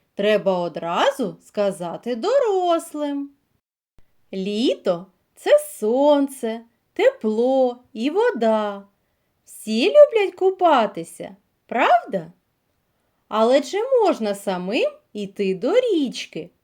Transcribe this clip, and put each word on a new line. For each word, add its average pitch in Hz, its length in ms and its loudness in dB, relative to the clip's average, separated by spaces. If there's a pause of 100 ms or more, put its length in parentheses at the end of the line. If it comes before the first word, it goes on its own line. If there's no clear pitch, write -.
(160)
треба 196 420 0
одразу 175 880 -2
сказати 196 680 -6
дорослим. 330 1120 -2 (1040)
Літо — 196 720 -4 (300)
це 587 240 2
сонце, 269 1000 0 (320)
тепло 254 840 0 (160)
і 233 160 -4
вода. 220 720 0 (640)
Всі 226 440 -4
люблять 480 460 6
купатися, 277 1000 0 (300)
правда? 254 680 0 (960)
Але 233 340 4
чи 311 160 -8 (240)
можна 226 340 0
самим 202 560 -4 (220)
іти 196 420 -4
до 233 240 -2
річки 294 720 -4 (140)